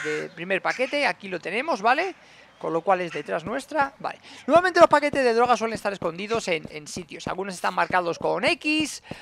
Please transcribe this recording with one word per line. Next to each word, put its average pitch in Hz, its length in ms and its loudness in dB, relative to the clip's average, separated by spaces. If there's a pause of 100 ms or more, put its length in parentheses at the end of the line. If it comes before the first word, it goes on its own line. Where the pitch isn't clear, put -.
de 151 300 -4
primer 180 260 -2
paquete, 254 460 -2
aquí 190 220 -4
lo 175 120 -6
tenemos, 233 400 -4
¿vale? 294 340 0 (440)
Con 160 140 -6
lo 165 80 0
cual 185 220 2
es 165 100 -6
detrás 160 320 -6
nuestra, 277 560 -2
vale. - 180 -8 (300)
Normalmente 349 320 6
los 320 80 10
paquetes 294 340 4
de 240 100 4
droga 240 240 4
suelen 220 200 -4
estar 202 160 -4
escondidos 196 560 -4
en, 156 240 -2
en 151 160 -14
sitios. - 400 -10
Algunos 185 260 -6
están 190 180 -2
marcados 175 460 0
con 165 260 -2
X, 302 600 -2 (180)